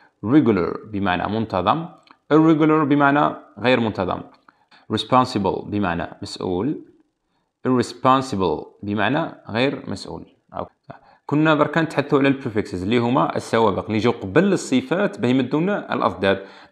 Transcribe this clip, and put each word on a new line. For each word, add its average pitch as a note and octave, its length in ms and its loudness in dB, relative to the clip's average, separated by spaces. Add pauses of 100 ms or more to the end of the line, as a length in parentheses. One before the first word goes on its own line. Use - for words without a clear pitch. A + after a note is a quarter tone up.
(260)
regular G#2+ 600 2
بمعنى G2 520 -2
منتظم، A#2 500 0 (440)
irregular D#3 520 4
بمعنى C#3+ 520 2 (220)
غير A#2+ 220 2
منتظم، F#2 400 -2 (720)
responsible A2 720 0
بمعنى F2+ 420 -2 (160)
مسؤول، G2 640 -4 (840)
irresponsible B2 1000 0 (160)
بمعنى G#2+ 640 -2
غير B2 420 -4
مسؤول. E2+ 360 -12 (280)
أو-، E2+ 120 -8 (600)
كنا D#3 280 4
دركا D3 260 2
نتحدثوا D3+ 380 0
على C3+ 100 4
البريفكسز G#2+ 540 -2
اللي A2+ 160 2
هما B2+ 380 0
السوابق A2 480 0
اللي G#2+ 120 -2
يجوا A2+ 160 2
قبل C#3+ 400 0
الصفات E3 680 -2
باه A#2+ 80 0
يمدونا D3+ 640 0
الأضداد. G2 520 0 (260)